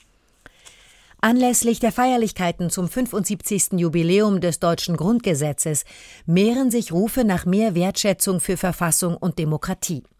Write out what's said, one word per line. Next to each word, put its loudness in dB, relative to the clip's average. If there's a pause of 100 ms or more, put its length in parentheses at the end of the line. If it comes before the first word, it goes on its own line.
(1200)
Anlässlich 2
der 2
Feierlichkeiten 0
zum -2
fünfundsiebzigsten -2
Jubiläum 2
des -2
deutschen -2
Grundgesetzes -2 (400)
mehren 2
sich -2
Rufe 0
nach 0
mehr 2
Wertschätzung 0
für -2
Verfassung -2
und -4
Demokratie. -4 (180)